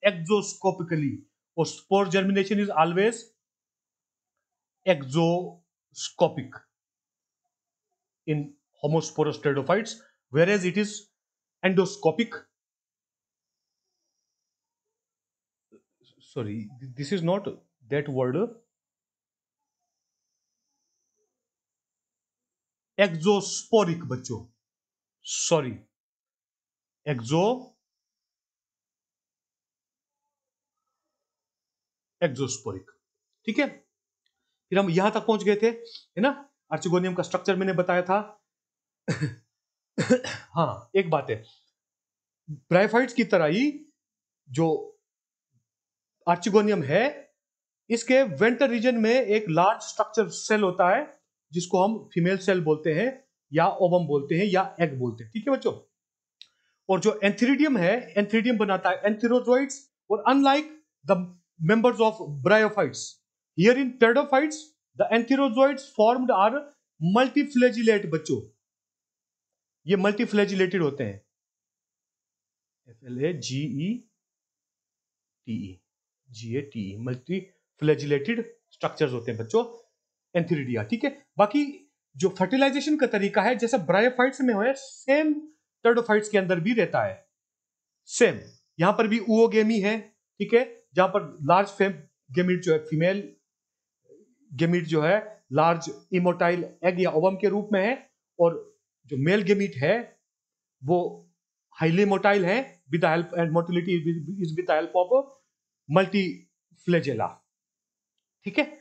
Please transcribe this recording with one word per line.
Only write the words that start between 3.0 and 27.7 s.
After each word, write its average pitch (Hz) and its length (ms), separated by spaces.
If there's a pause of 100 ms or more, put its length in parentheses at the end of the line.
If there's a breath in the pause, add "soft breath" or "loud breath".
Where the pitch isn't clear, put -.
exoscopic 165 1700 (1700)
in 151 160 (400)
homosporous 151 540
pteridophytes, 151 580 (380 soft breath)
whereas 180 320
it 180 120
is 208 140 (720)
endoscopic, 185 760 (3750)
sorry, 107 480 (280)
this 143 140
is 180 120
not 185 260 (420)
that 147 160
word, 131 300 (4000)
exosporic 185 1120
बच्चों, 127 320 (840)
सॉरी, 139 500 (1300)
exo-, 151 600 (4000)